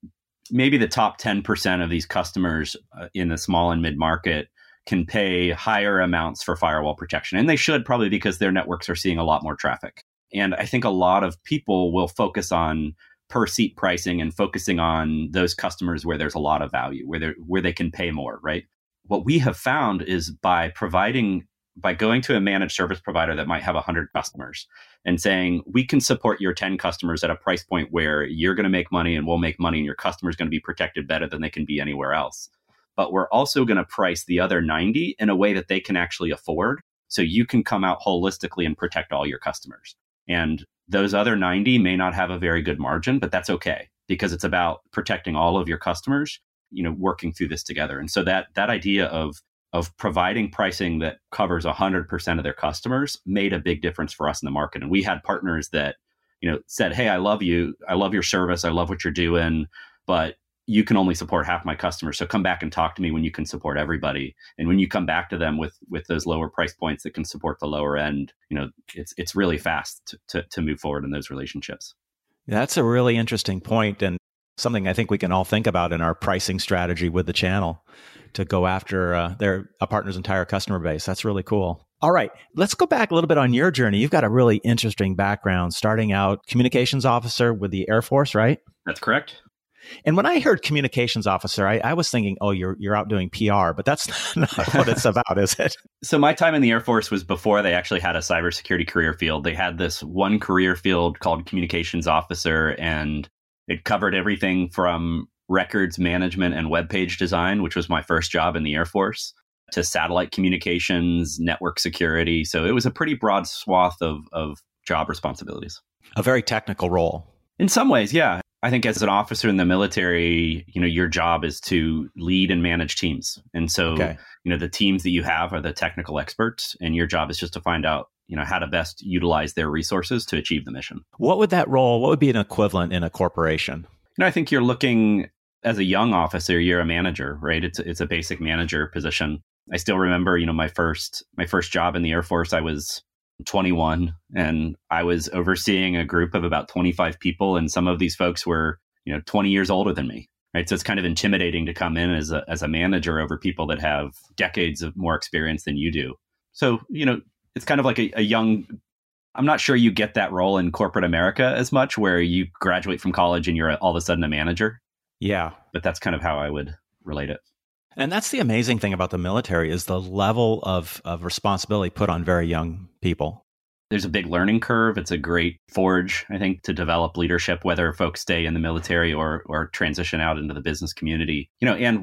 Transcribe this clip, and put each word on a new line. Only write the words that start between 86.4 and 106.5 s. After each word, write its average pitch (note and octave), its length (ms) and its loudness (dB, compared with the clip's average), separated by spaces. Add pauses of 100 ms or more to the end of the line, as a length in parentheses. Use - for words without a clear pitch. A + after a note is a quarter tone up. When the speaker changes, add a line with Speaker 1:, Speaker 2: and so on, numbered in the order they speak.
Speaker 2:
communications B2+ 560 4
officer A#2 500 2
with G2 160 -2
the F#2+ 180 0
Air A2 140 4
Force, C3+ 320 2
right? A2 240 4 (260)
Speaker 1:
That's E2+ 140 -4
correct. - 440 -2 (600)
Speaker 2:
And D#3 120 4
when G#3 100 4
I E4+ 140 4
heard A#3+ 220 4
communications B2 680 0
officer, F#2+ 360 0
I, G#2+ 140 4
I C3 160 0
was E3+ 160 0
thinking, G2+ 300 0
"Oh, G2+ 100 2
you're, F#2+ 300 -2
you're G2+ 160 0
out G2+ 120 0
doing F#2+ 220 0
P G#2+ 200 0
R," F#2+ 220 4
but F#2+ 120 -6
that's D3 240 0
<laughs> - 280 -6
not - 380 0
what C3+ 140 4
it's - 160 0
about, G2+ 340 2
is G2 220 2
it? - 160 -2 (260)
Speaker 1:
So - 160 2
my D3 160 6
time E3 220 2
in C#3+ 60 6
the A#2 100 6
Air A2+ 80 4
Force A#2 280 2
was G2 140 0
before G2+ 400 2
they F#2+ 100 2
actually F2+ 280 0
had E2+ 160 0
a - 20 -2
cybersecurity E2+ 720 0
career D#2+ 260 2
field. D#2 300 -2
They E2 100 0
had E2+ 240 -2
this E2+ 240 -2
one F#2+ 380 2
career F#2 340 4
field F2 460 0
called E2 260 -2
communications E2+ 640 -2
officer, D#2+ 720 0
and D2+ 480 -2 (400)
it E2 160 -4
covered G2 280 2
everything F#2 580 0
from E2+ 580 0 (200)
records F#2 520 0
management F2+ 560 0